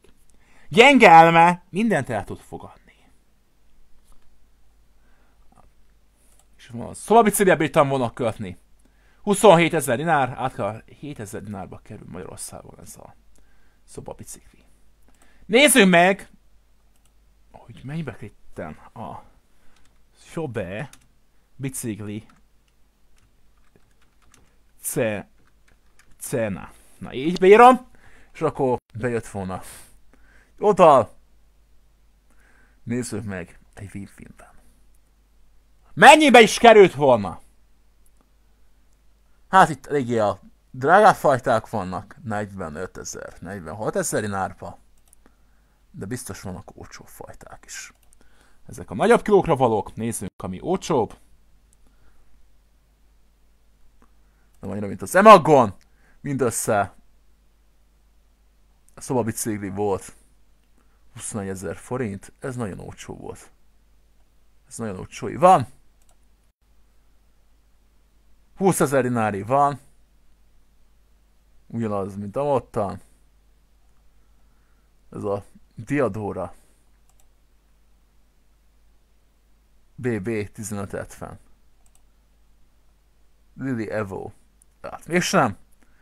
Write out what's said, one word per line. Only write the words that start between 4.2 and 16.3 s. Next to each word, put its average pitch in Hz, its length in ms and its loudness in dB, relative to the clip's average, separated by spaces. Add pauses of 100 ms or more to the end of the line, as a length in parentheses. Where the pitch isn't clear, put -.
És - 100 -20
van, - 280 -14
szobabiciklibe 208 640 2
bírtam 151 320 0
volna 131 240 -4
kötni. 110 440 -8 (680)
Huszonhétezer 165 760 4
dinár, 143 400 -2
át 127 180 -6
kell 110 280 -8 (160)
hétezer 110 440 -14
dinárba 98 360 -14
kerül - 320 -20
Magyarországon - 720 -16
ez - 160 -20
a - 180 -20 (680)
szobabicikli. - 800 -20 (840)
Nézzük 233 420 4
meg, 180 420 2 (1200)